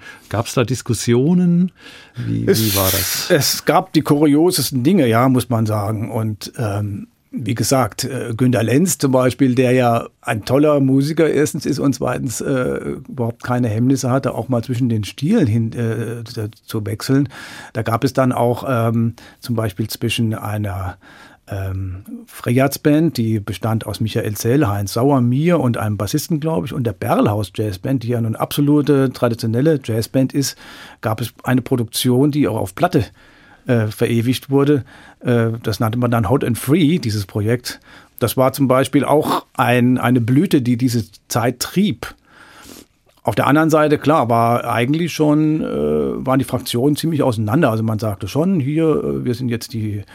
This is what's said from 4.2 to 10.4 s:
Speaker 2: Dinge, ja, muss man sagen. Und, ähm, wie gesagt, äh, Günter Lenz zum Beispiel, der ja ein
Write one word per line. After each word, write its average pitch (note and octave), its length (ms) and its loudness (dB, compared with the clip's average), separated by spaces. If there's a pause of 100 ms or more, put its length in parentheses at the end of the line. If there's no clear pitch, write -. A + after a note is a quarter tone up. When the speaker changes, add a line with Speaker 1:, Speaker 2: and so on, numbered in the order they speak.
Speaker 2:
Dinge, D#3+ 240 4
ja, A#2 200 4
muss B2+ 220 2
man A2+ 160 0
sagen. G#2+ 460 -4
Und, A2 460 -6
ähm, G#2 500 -4 (240)
wie B2 240 -4
gesagt, A#2+ 480 0
äh, A#2+ 340 -6
Günter B2 240 2
Lenz C#3 380 2
zum C#3 120 2
Beispiel, B2+ 440 2
der B2 160 4
ja A#2+ 360 2 (140)
ein A#2 240 -4